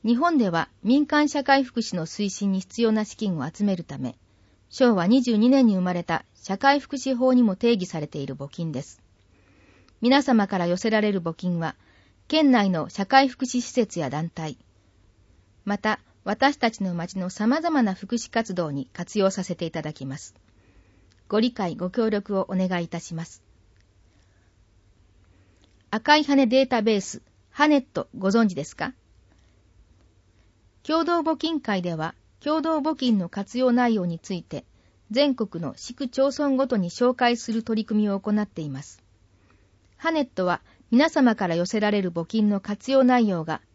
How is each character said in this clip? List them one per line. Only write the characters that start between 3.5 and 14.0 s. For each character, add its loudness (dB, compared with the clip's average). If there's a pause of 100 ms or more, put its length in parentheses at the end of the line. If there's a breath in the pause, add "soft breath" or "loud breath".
め 2
る -10
た -12
め、 -6 (540)
昭 4
和 2
二 6
十 0
二 4
年 6
に 4
生 0
ま -2
れ -4
た -4 (120)
社 -8
会 4
福 -8
祉 -2
法 2
に 6
も 2
定 2
義 -2
さ -8
れ -6
て -10
い -6
る -8
募 -12
金 -8
で -6
す。 -20 (1000 soft breath)
皆 4
様 4
か -2
ら 0
寄 0
せ -2
ら 2
れ 0
る -2
募 -6
金 -4
は、 -6 (540 soft breath)
県 4
内 4
の -2
社 -6
会 6
福 -6
祉 -4
施 -8
設 -2
や -4